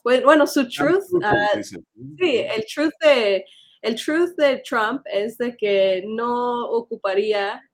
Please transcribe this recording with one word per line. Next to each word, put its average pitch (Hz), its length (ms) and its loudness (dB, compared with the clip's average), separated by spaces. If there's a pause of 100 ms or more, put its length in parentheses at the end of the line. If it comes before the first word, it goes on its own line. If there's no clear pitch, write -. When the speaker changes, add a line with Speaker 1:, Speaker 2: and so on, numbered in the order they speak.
Speaker 1:
pues, 247 220 2
bueno, 285 220 6
su 285 140 0
Speaker 2:
Ah, 240 100 0
Speaker 1:
truth, 349 400 0
Speaker 2:
Truth, 359 140 0
Speaker 1:
ah, 208 320 2
Speaker 2:
dicen. - 300 -12 (320)
Speaker 1:
sí, 330 200 0
el 220 280 -4
truth 302 340 -2
de, 220 440 4 (380)
el 226 120 -2
truth 330 420 -2
de 277 320 2
Trump 233 360 -2
es 214 340 -4
de 240 180 -4
que 190 500 2
no 240 640 -2
ocuparía 208 920 -2 (120)